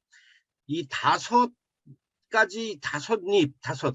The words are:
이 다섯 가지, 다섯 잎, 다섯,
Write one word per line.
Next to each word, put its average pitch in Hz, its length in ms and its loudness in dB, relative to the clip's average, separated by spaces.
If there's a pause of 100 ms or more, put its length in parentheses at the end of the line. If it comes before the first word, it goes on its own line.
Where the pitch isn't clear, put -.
(680)
이 151 220 -6
다섯 233 640 2 (800)
가지, 220 520 0
다섯 196 460 -4
잎, 185 340 4
다섯, 143 340 -4